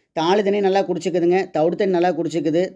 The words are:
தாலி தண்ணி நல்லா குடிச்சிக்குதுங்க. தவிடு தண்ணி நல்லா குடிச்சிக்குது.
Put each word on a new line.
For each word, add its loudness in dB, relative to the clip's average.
தாலி 2
தண்ணி 0
நல்லா 2
குடிச்சிக்குதுங்க. 0
தவிடு 0
தண்ணி 0
நல்லா 2
குடிச்சிக்குது. -2